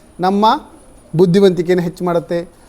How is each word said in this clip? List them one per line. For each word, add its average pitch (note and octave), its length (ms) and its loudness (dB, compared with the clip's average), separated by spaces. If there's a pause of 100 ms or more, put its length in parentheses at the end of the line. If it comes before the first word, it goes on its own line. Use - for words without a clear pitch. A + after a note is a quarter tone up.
(200)
ನಮ್ಮ G3 260 0 (680)
ಬುದ್ಧಿವಂತಿಕೆಯನ್ನು F3+ 680 2
ಹೆಚ್ಚು E3+ 200 -10
ಮಾಡುತ್ತೆ, E3+ 460 -4 (200)